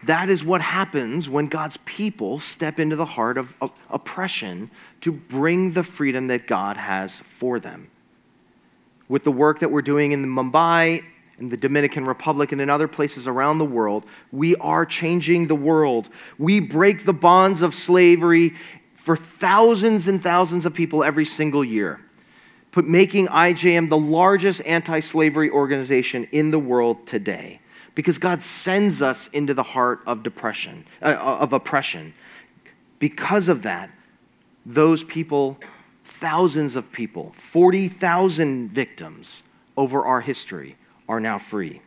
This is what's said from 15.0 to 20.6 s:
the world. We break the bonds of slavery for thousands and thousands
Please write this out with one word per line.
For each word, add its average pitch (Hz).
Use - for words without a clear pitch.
the 156
world. 143
We 185
break 175
the 202
bonds 175
of 165
slavery 170
for -
thousands 202
and 190
thousands 175